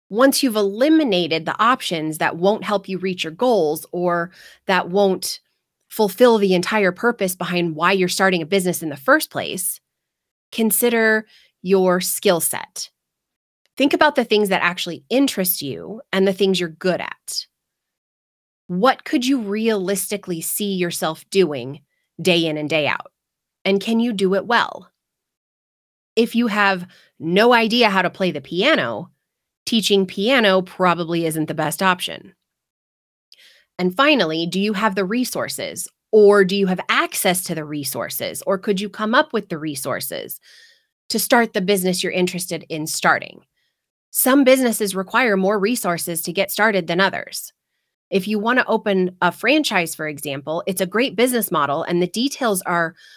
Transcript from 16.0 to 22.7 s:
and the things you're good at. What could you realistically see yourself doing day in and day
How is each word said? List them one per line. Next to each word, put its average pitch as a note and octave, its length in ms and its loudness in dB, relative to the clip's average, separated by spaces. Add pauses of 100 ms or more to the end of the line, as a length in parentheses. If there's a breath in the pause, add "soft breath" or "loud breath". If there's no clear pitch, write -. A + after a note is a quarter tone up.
and F#3+ 140 4
the G3 60 2
things F#3+ 260 0
you're F3 100 -4
good E3 320 -2
at. - 460 -12 (1200)
What G#3+ 360 0
could B3+ 220 -2
you C4+ 160 0
realistically G3+ 1000 -4
see G3+ 320 -4
yourself F3 560 -4
doing C#3+ 520 0 (400)
day E3+ 240 2
in D#3 120 -2
and D3+ 120 -6
day D3+ 180 0